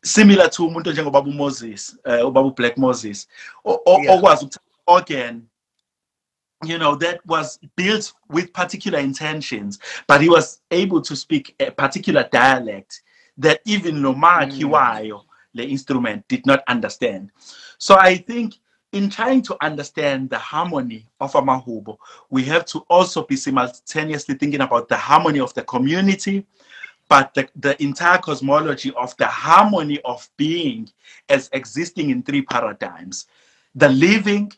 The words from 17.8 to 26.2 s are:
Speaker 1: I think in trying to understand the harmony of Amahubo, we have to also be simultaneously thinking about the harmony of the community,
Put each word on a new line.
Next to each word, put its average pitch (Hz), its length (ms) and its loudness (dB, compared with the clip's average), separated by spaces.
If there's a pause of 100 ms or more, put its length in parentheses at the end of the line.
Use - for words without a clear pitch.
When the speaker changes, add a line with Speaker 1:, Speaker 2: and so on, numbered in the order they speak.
Speaker 1:
I 185 200 6
think 233 380 -8 (380)
in 202 180 -2
trying 247 320 0
to - 180 -8
understand 143 680 -4
the 117 80 -6
harmony 135 680 -6 (140)
of 135 120 -6
Amahubo, 127 680 -4 (320)
we 131 140 0
have 165 220 -2
to - 120 -10 (100)
also 180 360 2
be 139 120 -4
simultaneously 139 1000 -4
thinking 143 260 -4
about 120 260 -2
the 123 80 0
harmony 151 440 0
of 123 140 -4
the 123 100 -8
community, 196 840 -2 (640)